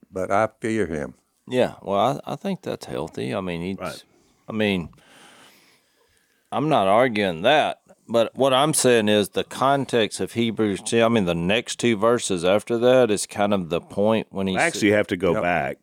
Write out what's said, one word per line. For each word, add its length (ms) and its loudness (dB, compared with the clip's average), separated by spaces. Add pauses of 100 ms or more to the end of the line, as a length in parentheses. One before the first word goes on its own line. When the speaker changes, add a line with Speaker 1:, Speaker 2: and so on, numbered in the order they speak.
(100)
Speaker 1:
but 200 -6
I 180 2 (120)
fear 260 -2
him. 280 -8 (320)
Speaker 2:
Yeah, 360 0
well, 440 -2
I, 60 -10
I 40 -6
think 260 -8
that's 240 -10
healthy. 480 -8
I 80 -4
mean, 180 -8
he's, 180 -8
Speaker 3:
Right. 240 -12 (460)
Speaker 2:
I 40 -12
mean, 360 -2 (1600)
I'm 180 -2
not 180 2
arguing 560 2
that, 380 2 (280)
but 260 0
what 200 2
I'm 180 2
saying 360 4
is 220 2
the 140 -4
context 760 0
of 120 -6
Hebrews 500 -2
ten, 200 2
I 60 4
mean, 180 2
the 80 0
next 440 -2
two 180 2
verses 480 0
after 340 0
that 320 4
is 160 -2
kind 260 -2
of 160 -2
the 140 -2
point 480 -2
when 160 -6
he 100 -2
Speaker 3:
Actually, 320 0
you 60 4
Speaker 2:
sa- 20 4
Speaker 3:
have 120 2
to 80 -2
go 180 0
Speaker 1:
Yep. 80 -2
Speaker 3:
back. 400 -2